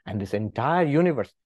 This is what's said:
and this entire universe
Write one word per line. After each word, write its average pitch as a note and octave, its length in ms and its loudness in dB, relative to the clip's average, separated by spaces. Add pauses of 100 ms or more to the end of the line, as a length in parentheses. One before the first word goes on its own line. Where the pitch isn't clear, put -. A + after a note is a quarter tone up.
and G#2 160 -6
this G2 120 -8
entire A#2+ 520 0
universe D3 480 2 (120)